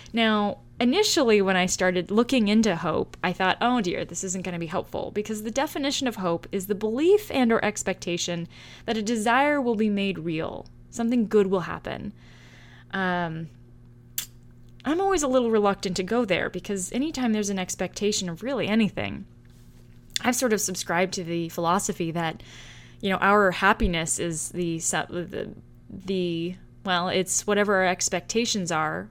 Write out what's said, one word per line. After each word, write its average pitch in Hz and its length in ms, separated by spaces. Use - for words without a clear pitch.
Now, 214 460
initially, 254 600
when 190 160
I 180 80
started 185 440
looking 233 380
into 214 300
hope, 175 440
I 180 120
thought, 185 260
"Oh 247 220
dear, 170 240
this - 180
isn't 185 200
gonna 175 160
be 165 80
helpful," - 460
because 214 300
the 226 80
definition 277 560
of 233 80
hope 170 380
is 190 140
the 202 80
belief 277 560
and 254 200
or 226 140
expectation 175 840
that 220 120
a 226 40
desire 240 600
will 240 140
be 214 140
made 196 300
real, 160 480
something 233 380
good 208 200
will 185 140
happen. 165 520
Um, 175 580
I'm 320 160
always 381 220
a 285 40
little 254 240
reluctant 202 460
to 196 60
go 220 200
there, 190 260
because 185 440
anytime 254 400
there's 208 160
an 196 100
expectation 190 720
of 165 120
really 233 260
anything, 196 580
I've 240 160
sort 240 160
of 196 80
subscribed 185 540
to 185 80
the 165 260
philosophy 170 640
that, 160 300
you 208 80
know, 190 80
our 202 340
happiness 175 680
is 165 300
the 170 300
su-, 160 300
the, - 400
the, 185 640
well, 180 240
it's - 360
whatever 202 300
our 185 120
expectations 180 840
are 160 400